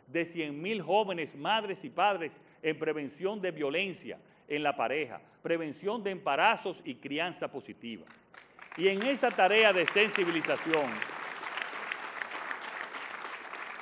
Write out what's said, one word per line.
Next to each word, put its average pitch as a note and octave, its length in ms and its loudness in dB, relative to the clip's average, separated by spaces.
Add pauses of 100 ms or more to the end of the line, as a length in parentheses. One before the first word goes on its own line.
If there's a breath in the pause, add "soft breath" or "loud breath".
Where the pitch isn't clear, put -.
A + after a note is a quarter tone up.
de E3 200 0
cien D#3 360 -6
mil G3 220 -2
jóvenes, F3+ 520 2
madres G3 480 -2
y C#3+ 60 -8
padres E3+ 480 2 (240 loud breath)
en D#3+ 160 2
prevención D#3 640 -2
de F#3 80 0
violencia D3+ 720 -4 (280 loud breath)
en D3 140 -2
la D3+ 140 2
pareja, B2 440 0 (220 loud breath)
prevención E3 600 -2
de G3 80 -2
embarazos F3+ 760 2
y B2+ 100 -6
crianza D3+ 560 -4
positiva. A2+ 540 -12 (720 loud breath)
Y F#3 120 6
en G3 120 0
esa B3+ 300 2
tarea G#3 420 8
de F3 140 4
sensibilización, E3 1000 2 (3000)